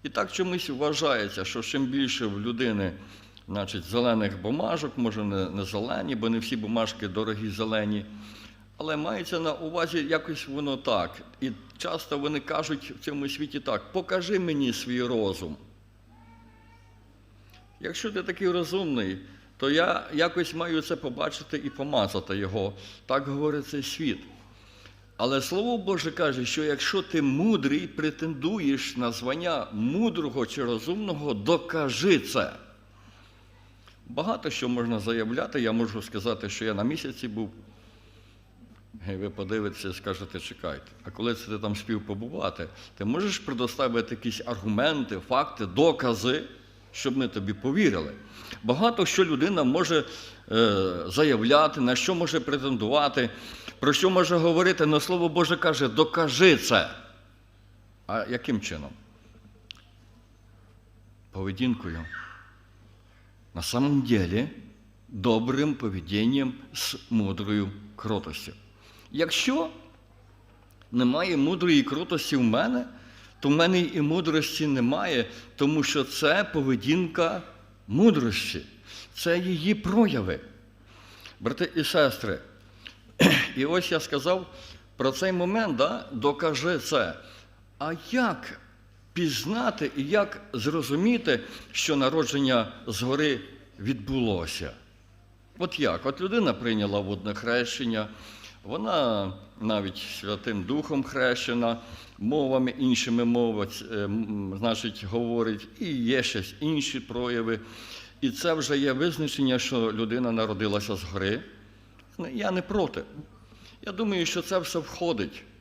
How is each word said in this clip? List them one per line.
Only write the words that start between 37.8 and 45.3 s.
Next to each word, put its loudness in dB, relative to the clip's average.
І -4
ви -4
подивитеся -4
і -6
скажете: -8
«Чекайте, -10
а -12
коли -2
це -10
ти -6
там -4
спів -4
побувати, -6
ти -6
можеш -2
предоставити -2
якісь -6
аргументи, 0
факти, 0